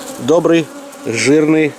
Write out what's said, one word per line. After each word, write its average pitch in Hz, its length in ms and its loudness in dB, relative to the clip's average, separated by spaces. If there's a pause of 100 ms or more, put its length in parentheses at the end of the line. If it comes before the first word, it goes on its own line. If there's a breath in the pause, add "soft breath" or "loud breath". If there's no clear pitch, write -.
(260)
добрий, 165 400 2 (400)
жирний, 147 720 2